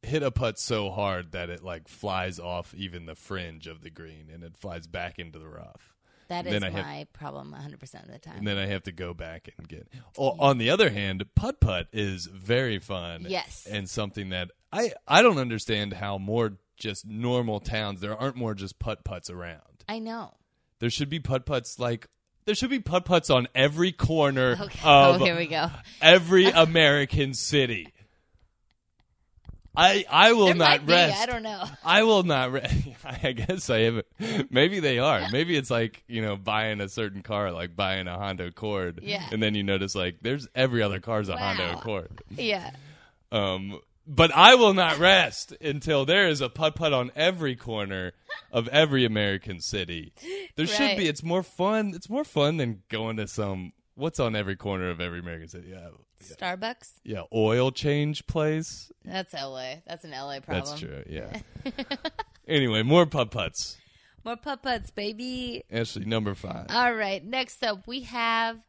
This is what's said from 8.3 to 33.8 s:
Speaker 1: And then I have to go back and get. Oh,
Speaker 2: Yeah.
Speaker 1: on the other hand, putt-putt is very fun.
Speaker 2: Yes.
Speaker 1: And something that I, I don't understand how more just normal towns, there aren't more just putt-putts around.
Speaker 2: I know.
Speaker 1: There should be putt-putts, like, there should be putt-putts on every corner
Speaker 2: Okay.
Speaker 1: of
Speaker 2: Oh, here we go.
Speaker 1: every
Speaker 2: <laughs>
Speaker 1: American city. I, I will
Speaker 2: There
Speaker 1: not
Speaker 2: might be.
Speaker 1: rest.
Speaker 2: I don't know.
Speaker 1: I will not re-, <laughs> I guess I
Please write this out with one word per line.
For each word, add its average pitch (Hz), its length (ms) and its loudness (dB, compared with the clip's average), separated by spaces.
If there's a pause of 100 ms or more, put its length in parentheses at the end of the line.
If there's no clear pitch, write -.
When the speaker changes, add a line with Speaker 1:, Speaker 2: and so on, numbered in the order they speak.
Speaker 1:
And 101 100 -8
then 101 100 -4
I 98 100 -4
have 98 160 -4
to 95 80 -10
go 87 220 -10
back 82 440 -14
and 82 100 -20
get. - 200 -18 (300)
Oh, 135 180 0
Speaker 2:
Yeah. 156 80 -4
Speaker 1:
on 139 140 6
the 113 120 0
other 190 200 4
hand, 98 360 -4 (100)
putt-putt 110 580 2
is 98 320 -4
very 101 540 -2
fun. 85 500 -10
Speaker 2:
Yes. - 400 -8
Speaker 1:
And 101 200 -8
something 101 400 -8
that 90 220 -6 (200)
I, 220 200 -2 (160)
I 165 140 6
don't 226 160 6
understand 110 560 -2
how 101 240 -6
more 104 400 -2 (180)
just 104 300 -10
normal 113 540 -2
towns, 104 420 -6
there 104 140 -6
aren't 127 200 -6
more 117 180 -4
just 98 260 -10
putt-putts - 500 -8
around. 87 320 -12 (260)
Speaker 2:
I 226 120 -8
know. 226 340 -12 (460)
Speaker 1:
There 117 100 -2
should 143 200 -4
be 160 100 -6
putt-putts, 131 600 -4
like, 120 280 -4 (380)
there 208 100 0
should 254 140 -2
be 262 100 -2
putt-putts 180 500 0
on 123 260 4
every 147 360 2
corner 139 680 2
Speaker 2:
Okay. 202 240 -8
Speaker 1:
of 143 380 10
Speaker 2:
Oh, - 40 4
here 170 120 2
we 170 100 -2
go. 160 220 -2 (320)
Speaker 1:
every 180 440 10
Speaker 2:
<laughs> 185 60 8
Speaker 1:
American 151 840 4
city. 117 600 0 (1800)
I, 190 340 6
I 196 240 8
will 214 140 6
Speaker 2:
There 175 80 6
Speaker 1:
not 160 140 6
Speaker 2:
might 147 180 4
be. 165 60 6
Speaker 1:
rest. 175 280 6
Speaker 2:
I 233 60 0
don't 240 160 -6
know. 208 200 -8 (200)
Speaker 1:
I 175 180 6
will 220 220 6
not 131 280 0
re-, - 500 -2
<laughs> - 40 -20
I 131 280 -4
guess 165 360 2
I 117 120 6